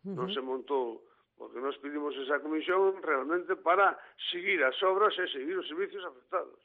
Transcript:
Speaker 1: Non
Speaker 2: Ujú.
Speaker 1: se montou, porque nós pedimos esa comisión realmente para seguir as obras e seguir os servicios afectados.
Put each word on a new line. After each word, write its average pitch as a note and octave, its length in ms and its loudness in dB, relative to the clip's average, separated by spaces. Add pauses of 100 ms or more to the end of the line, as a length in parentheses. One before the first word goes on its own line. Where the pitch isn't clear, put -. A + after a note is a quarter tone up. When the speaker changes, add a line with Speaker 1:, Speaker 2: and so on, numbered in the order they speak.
Speaker 1:
Non E3 240 -4
Speaker 2:
Ujú. G3+ 80 -4
Speaker 1:
se C3 40 -2
montou, B2+ 600 -2 (320)
porque A2 240 -12
nós C3+ 240 -4
pedimos D3 320 -4
esa C3+ 320 -2
comisión F3 560 2
realmente D#3+ 560 0
para F#3 400 4 (320)
seguir F3 320 0
as C3 240 4
obras F#3+ 320 4
e F3+ 160 0
seguir C#3+ 240 -4
os E3+ 80 -4
servicios F3+ 400 -6
afectados. D3 600 -8